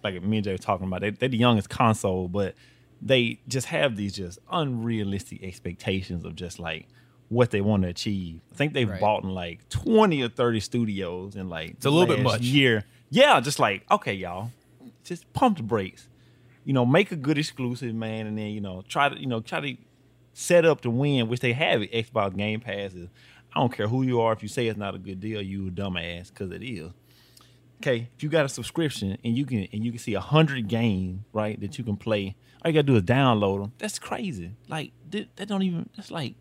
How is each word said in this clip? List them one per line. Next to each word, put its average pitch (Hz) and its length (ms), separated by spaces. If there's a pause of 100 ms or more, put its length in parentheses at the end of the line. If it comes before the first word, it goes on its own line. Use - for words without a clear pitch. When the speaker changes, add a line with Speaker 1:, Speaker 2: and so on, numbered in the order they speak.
Speaker 1:
like 92 200
me 107 140
and 104 60
Jay 98 80
were 92 60
talking 92 300
about, 90 140
they, 104 100
they're 131 180
the 120 80
youngest 117 320
console, 98 580
but 95 280 (460)
they 120 460
just 123 200
have 147 280
these 101 180
just 92 260 (120)
unrealistic 113 920
expectations 92 840
of 82 100
just, 87 240
like, 80 280 (420)
what 117 220
they 101 100
wanna 98 260
achieve. 87 540 (100)
I - 40
think 147 180
they've 120 160
Speaker 2:
Right. 95 100
Speaker 1:
bought 104 240
in, 95 60
like, 87 400
twenty 214 520
or 120 60
thirty 117 320
studios 98 760
in, 92 140
like, 80 220
Speaker 3:
It's - 140
a 135 40
little 165 180
bit 127 180
Speaker 1:
last 110 140
Speaker 3:
much. - 20
Speaker 1:
year. 123 420 (260)
Yeah, 233 300
just 139 200
like, 104 300
okay, - 240
y'all, 92 380 (520)
just - 300
pump 240 240
the 139 60
brakes. 101 460 (560)
You 139 80
know, 123 120
make 170 260
a 180 40
good 143 220
exclusive, 123 580
man, 110 320
and 107 100
then, 107 140
you 107 100
know, 92 260
try 143 220
to, - 100
you 139 80
know, 117 120
try 156 220
to 135 160 (560)
set 175 320
up 160 160
to 123 80
win, 127 380
which 120 120
they 120 140
have 147 280
at - 100
Xbox 107 440
Game 107 240
Pass. 101 340
Is, 87 140 (480)
I 156 40
don't 123 120
care 104 160
who 127 160
you 123 180
are, 113 120
if 107 100
you 107 60
say 120 180
it's 104 100
not 98 180
a 98 40
good 95 200
deal, 107 220
you 95 260
a 90 40
dumbass, 87 640
'cause 95 180
it 90 120
is. 92 280 (880)
Okay, 120 340
if - 60
you 151 80
got 151 160
a 131 40
subscription 123 760
and 117 120
you 139 100
can, 117 280
and 107 100
you 120 80
can 117 80
see 107 140
a 95 60
hundred 135 480
games, 98 560 (100)
right, 107 280
that 101 180
you 117 40
can 104 140
play, 101 380 (280)
all 165 60
you 160 60
gotta 151 80
do 135 140
is 98 40
download 104 600
'em. 107 160
That's 214 180
crazy. 113 540 (160)
Like, 156 240 (180)
th-, 208 280
that 202 100
don't 196 160
even, 175 320
that's - 160
like 165 300